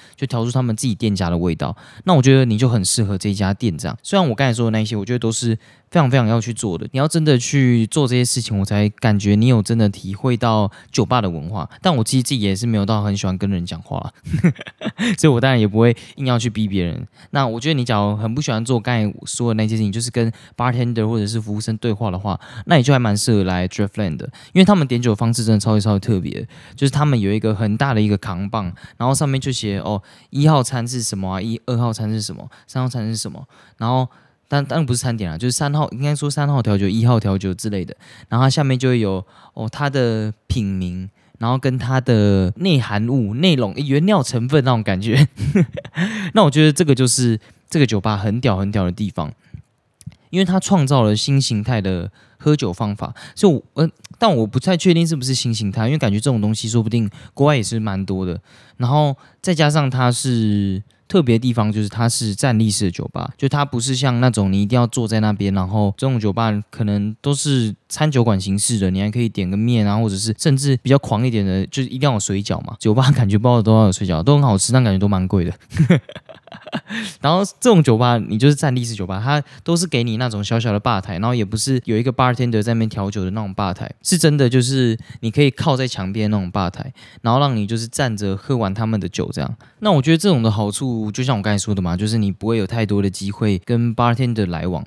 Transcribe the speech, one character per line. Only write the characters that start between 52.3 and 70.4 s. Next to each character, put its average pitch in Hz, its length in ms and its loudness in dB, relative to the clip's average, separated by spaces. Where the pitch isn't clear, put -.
喝 151 180 2
酒 107 180 -2
方 104 220 -4
法， - 200 -10
所 196 160 4
以 147 40 4
我， - 280 -4
呃， 165 80 2
但 202 180 2
我 110 100 2
不 117 140 -2
太 185 160 0
确 175 160 2
定 165 140 4
是 160 100 -2
不 123 80 -6
是 131 100 0
新 120 200 -2
形 104 180 -4
态， 110 140 -2
因 131 60 0
为 156 60 0
感 107 140 0
觉 104 80 0
这 143 100 0
种 117 100 0
东 104 140 0
西 113 140 -6
说 113 140 2
不 107 60 -2
定 110 220 0
国 139 140 2
外 147 100 4
也 113 60 0
是 113 180 -4
蛮 98 240 -4
多 95 220 -4
的。 87 140 -6
然 123 120 -2
后 143 280 2
再 180 140 0
加 147 160 4
上 147 180 2
它 127 220 2
是 104 720 0
特 185 160 2
别 117 160 4
的 113 40 0
地 127 100 0
方， 110 180 0
就 107 100 -2
是 104 80 -2
它 117 200 0
是 113 260 -2
站 120 240 0
立 110 100 4
式 101 180 -2
的 90 40 0
酒 - 220 -8
吧， - 260 -8
就 139 100 -2
它 147 160 0
不 135 140 -4
是 127 160 -2
像 123 260 0
那 127 80 4
种 101 240 2
你 98 80 2
一 104 60 2
定 123 100 0
要 120 120 4
坐 113 180 -2
在 110 140 0
那 107 120 2
边， 98 220 -2
然 92 140 0
后 101 280 0
这 - 100 -4
种 131 120 0
酒 104 140 0
吧 113 180 0
可 - 120 -8
能 104 380 -2
都 143 120 -2
是 135 400 0
餐 156 220 -2
酒 127 140 4
馆 104 160 2
形 98 180 -2
式 107 220 0
的， 92 100 2
你 95 100 -2
还 104 80 -2
可 117 120 -4
以 117 80 0
点 98 200 -4
个 98 80 -2
面 113 300 2
啊， 101 100 2
或 113 120 2
者 98 80 -2
是 107 200 -4
甚 143 200 2